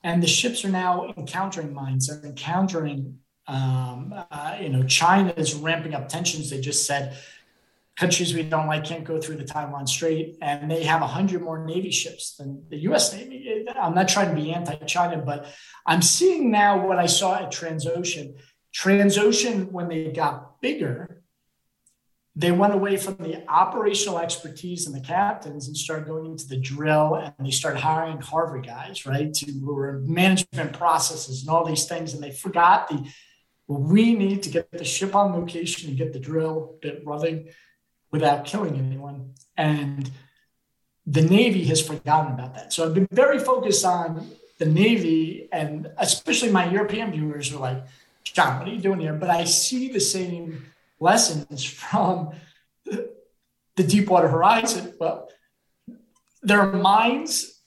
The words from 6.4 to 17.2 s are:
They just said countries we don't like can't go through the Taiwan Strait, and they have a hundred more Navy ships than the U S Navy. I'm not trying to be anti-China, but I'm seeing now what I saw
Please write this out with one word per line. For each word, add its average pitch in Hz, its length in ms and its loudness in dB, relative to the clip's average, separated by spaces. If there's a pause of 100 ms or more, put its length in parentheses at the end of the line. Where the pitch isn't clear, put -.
They 135 120 -6
just 143 240 -2
said 135 320 -4 (800)
countries 175 360 0
we 160 100 -2
don't 156 240 0
like 156 180 -2
can't 165 180 -8
go 160 160 -4
through 151 180 -8
the 135 60 -10
Taiwan 139 440 -8
Strait, 160 540 -2
and 147 280 -4
they 165 140 -2
have 156 180 2
a 139 60 -2
hundred 180 340 0
more 160 240 -8
Navy 175 260 -4
ships - 460 -6
than 139 320 -12
the 151 120 -10
U 185 120 0
S - 200 2
Navy. 226 520 -8 (100)
I'm 170 200 0
not 185 120 4
trying 185 260 2
to 151 80 0
be 160 120 -4
anti-China, 165 720 -2
but 143 220 -6 (380)
I'm 165 180 4
seeing 320 480 4
now 202 360 6
what 180 120 2
I 170 80 4
saw - 360 2